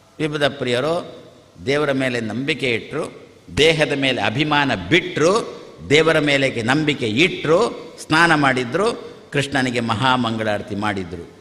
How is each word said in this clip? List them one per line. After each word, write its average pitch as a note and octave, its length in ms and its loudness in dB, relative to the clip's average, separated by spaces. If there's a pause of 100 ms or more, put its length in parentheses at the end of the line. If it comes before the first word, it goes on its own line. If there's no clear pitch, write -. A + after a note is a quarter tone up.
(180)
ವಿಭುಧ D3+ 240 -2
ಪ್ರಿಯರು C3 840 -2 (420)
ದೇವರ C#3+ 260 0
ಮೇಲೆ C3 280 -2
ನಂಬಿಕೆ B2+ 540 -4
ಇಟ್ಟರು, - 540 -8 (280)
ದೇಹದ D3+ 360 2
ಮೇಲೆ C3 300 -2
ಅಭಿಮಾನ C#3 520 0 (140)
ಬಿಟ್ಟರು, F3+ 760 0 (280)
ದೇವರ D#3 280 4
ಮೇಲೆ C#3 440 0
ನಂಬಿಕೆ C3 460 0
ಇಟ್ಟರು, D3+ 500 2 (480)
ಸ್ನಾನ E3 280 6
ಮಾಡಿದ್ರು, C#3 800 0 (180)
ಕೃಷ್ಣನಿಗೆ C3 480 0
ಮಹಾಮಂಗಳಾರತಿ A2+ 920 0
ಮಾಡಿದ್ರು. F#2+ 560 -4 (100)